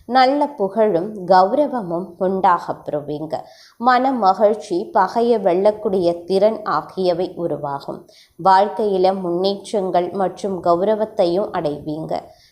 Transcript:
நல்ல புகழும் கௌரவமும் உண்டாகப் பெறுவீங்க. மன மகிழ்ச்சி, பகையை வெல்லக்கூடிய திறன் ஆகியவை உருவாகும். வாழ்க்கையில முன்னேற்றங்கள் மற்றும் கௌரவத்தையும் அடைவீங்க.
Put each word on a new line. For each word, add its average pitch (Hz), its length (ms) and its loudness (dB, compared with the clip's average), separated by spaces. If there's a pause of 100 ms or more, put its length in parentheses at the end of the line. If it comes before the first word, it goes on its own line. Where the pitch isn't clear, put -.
நல்ல 262 420 2
புகழும் 202 800 -2
கௌரவமும் 190 920 2
உண்டாகப் 185 680 0
பெறுவீங்க. 147 540 -6 (360)
மன 254 360 2
மகிழ்ச்சி, 208 720 0
பகையை 226 560 2
வெல்லக்கூடிய 190 840 2
திறன் 202 380 2
ஆகியவை 175 760 -2
உருவாகும். 143 720 -8 (360)
வாழ்க்கையில 196 760 2
முன்னேற்றங்கள் 185 880 -2
மற்றும் 185 520 -4
கௌரவத்தையும் 196 920 0
அடைவீங்க. 156 680 -6 (320)